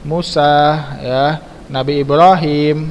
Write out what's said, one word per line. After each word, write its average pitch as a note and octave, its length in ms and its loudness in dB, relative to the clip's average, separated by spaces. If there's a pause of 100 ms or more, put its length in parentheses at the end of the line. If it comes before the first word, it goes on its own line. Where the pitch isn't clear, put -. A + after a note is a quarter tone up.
Musa, D3 800 0 (240)
ya, C#3 400 -2 (240)
Nabi C#3 320 -4
Ibrahim D3+ 920 2